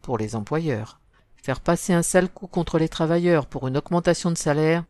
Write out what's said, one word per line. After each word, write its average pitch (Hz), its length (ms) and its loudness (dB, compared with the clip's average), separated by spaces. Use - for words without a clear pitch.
pour 120 160 -4
les 107 160 -4
employeurs. 113 640 -4
Faire - 240 -6
passer 175 320 0
un 170 100 4
sale - 260 2
coup - 200 -14
contre 170 280 -2
les 160 120 2
travailleurs 170 580 2
pour 131 220 -6
une 131 80 -2
augmentation 170 560 0
de 165 40 -2
salaire 156 540 2